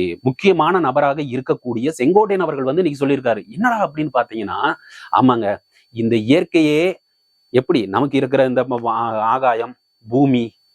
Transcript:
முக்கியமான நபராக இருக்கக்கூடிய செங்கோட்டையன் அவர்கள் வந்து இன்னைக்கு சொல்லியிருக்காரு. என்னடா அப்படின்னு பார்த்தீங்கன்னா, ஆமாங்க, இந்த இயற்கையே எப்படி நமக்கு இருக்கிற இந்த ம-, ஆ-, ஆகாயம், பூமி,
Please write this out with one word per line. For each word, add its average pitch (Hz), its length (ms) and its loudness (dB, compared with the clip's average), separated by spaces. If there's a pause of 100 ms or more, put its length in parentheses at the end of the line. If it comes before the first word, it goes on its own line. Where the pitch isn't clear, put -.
(240)
முக்கியமான 170 560 2
நபராக 143 440 0
இருக்கக்கூடிய 127 720 -4
செங்கோட்டையன் 185 500 2
அவர்கள் 139 240 -2
வந்து 165 140 0
இன்னைக்கு 143 180 -2
சொல்லியிருக்காரு. 131 400 0 (100)
என்னடா 226 320 -2
அப்படின்னு 151 300 -4
பார்த்தீங்கன்னா, 110 460 -4 (540)
ஆமாங்க, 117 340 4 (480)
இந்த 113 260 0
இயற்கையே 151 600 2 (720)
எப்படி 127 340 2
நமக்கு 135 300 0
இருக்கிற 135 280 0
இந்த 127 180 0
ம-, 123 280 -6
ஆ-, 113 360 -2
ஆகாயம், 123 480 0 (300)
பூமி, 123 400 2 (300)